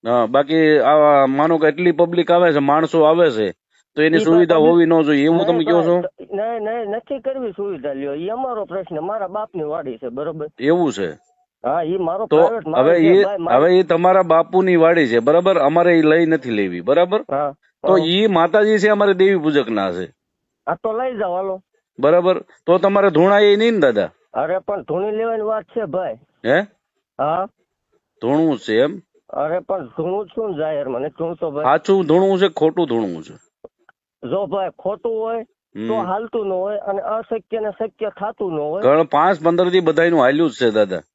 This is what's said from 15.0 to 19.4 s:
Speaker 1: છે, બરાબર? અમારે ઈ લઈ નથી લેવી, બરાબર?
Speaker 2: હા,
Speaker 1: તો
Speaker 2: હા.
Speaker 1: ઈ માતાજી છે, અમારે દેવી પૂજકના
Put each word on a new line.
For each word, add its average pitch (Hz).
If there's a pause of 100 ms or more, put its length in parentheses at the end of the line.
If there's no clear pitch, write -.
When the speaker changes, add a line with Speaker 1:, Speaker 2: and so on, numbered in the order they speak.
Speaker 1:
છે, 117
બરાબર? 170
અમારે 165
ઈ -
લઈ 156
નથી 156
લેવી, 95
બરાબર? 170 (100)
Speaker 2:
હા, 143 (340)
Speaker 1:
તો 143
Speaker 2:
હા. 165
Speaker 1:
ઈ 190
માતાજી 208
છે, 208
અમારે 202
દેવી 190
પૂજકના 117